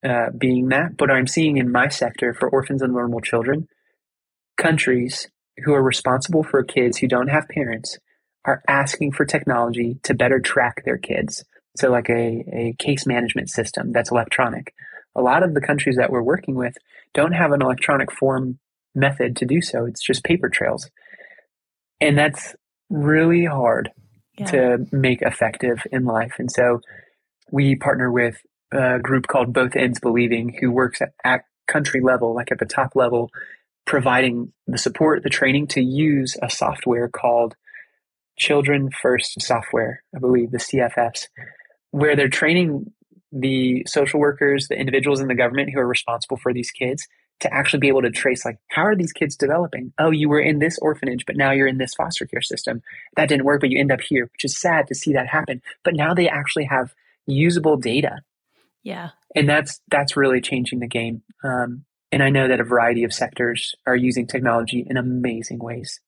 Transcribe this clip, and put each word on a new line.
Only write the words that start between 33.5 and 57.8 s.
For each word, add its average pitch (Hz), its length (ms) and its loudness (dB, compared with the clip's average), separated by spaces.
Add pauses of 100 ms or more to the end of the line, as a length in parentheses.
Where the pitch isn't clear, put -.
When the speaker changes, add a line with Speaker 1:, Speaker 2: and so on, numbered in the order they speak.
Speaker 1:
providing 127 640 0 (160)
the 123 100 -4
support, 151 460 2
the 147 60 -2
training 139 380 2
to 139 140 0
use 135 600 0
a 120 80 -6
software 120 600 -2
called 117 460 0 (840)
Children 143 540 2
First 127 500 -2
Software, 117 640 -2 (120)
I 147 40 -10
believe, 123 320 2
the 123 80 -4
C - 200 -2
F 120 180 0
S, 117 300 -2 (640)
where 147 260 2
they're 139 100 2
training 156 640 0 (400)
the 131 560 0
social 147 320 0
workers, 139 480 2
the - 100 -4
individuals 135 440 0
in 135 60 -2
the 127 80 0
government 127 380 0
who 139 60 -2
are 123 80 0
responsible 117 500 -4
for 123 160 -2
these 120 180 -6
kids 131 360 -6 (340)
to - 120 -4
actually 143 260 0
be 139 100 2
able 131 120 4
to 123 80 2
trace, 127 360 -2
like, 113 120 -6 (120)
how 156 160 -2
are 214 100 2
these 175 160 -2
kids 147 240 -4
developing? 143 640 -2
Oh, 156 120 4
you 151 180 2
were 147 100 4
in 151 200 2
this 165 200 0
orphanage, 135 460 -2
but - 100 -6
now 135 160 2
you're 135 160 4
in 131 100 0
this 127 160 -4
foster - 320 -4
care - 160 -6
system. - 400 -6 (360)
That 156 100 2
didn't 139 180 2
work, 143 160 4
but 139 100 2
you 135 80 0
end 139 120 2
up 123 100 2
here, 131 300 0
which - 140 -10
is - 120 -4
sad 165 300 2
to - 80 -8
see 147 180 -2
that 127 140 0
happen. 143 340 -4 (220)
But 170 120 0
now 156 180 0
they 170 160 4
actually 147 360 -4
have 131 280 -2 (340)
usable 156 480 2
data. 127 440 -2 (640)